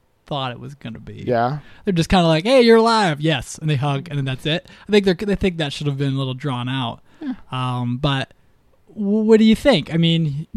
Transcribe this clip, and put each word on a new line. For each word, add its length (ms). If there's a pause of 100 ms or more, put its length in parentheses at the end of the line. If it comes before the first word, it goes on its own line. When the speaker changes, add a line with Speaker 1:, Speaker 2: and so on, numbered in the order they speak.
(260)
Speaker 1:
thought 260
it 80
was 140
gonna 260
be. 260
Speaker 2:
Yeah. 340 (260)
Speaker 1:
They're 80
just 160
kinda 160
like, 180
"Hey, 160
you're 160
alive." 420
"Yes." 380
And 140
they 60
hug, 340
and 80
then 80
that's 180
it. 240 (180)
I 60
think 140
they're, 80
they 200
think 220
that 160
should 140
have 100
been 180
a 40
little 160
drawn 340
out. 320 (220)
Speaker 2:
Yeah. 120 (160)
Speaker 1:
Um, 460
but 380 (600)
w-, 300
what 140
do 80
you 100
think? 380
I 20
mean, 500 (100)